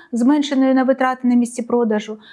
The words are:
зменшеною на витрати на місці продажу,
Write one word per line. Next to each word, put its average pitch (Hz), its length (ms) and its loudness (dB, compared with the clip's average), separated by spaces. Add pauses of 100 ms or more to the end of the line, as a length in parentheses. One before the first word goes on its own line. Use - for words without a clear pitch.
(120)
зменшеною 262 640 0
на 262 80 2
витрати 262 440 0
на 240 80 4
місці 240 260 0
продажу, 220 560 -2 (160)